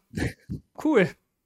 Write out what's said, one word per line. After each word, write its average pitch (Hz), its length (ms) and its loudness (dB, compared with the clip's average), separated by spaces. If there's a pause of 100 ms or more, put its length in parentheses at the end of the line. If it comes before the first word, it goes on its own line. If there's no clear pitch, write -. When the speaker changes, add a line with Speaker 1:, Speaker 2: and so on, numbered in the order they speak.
(120)
Speaker 1:
<laughs> - 520 -8 (200)
Speaker 2:
cool. 254 260 4 (360)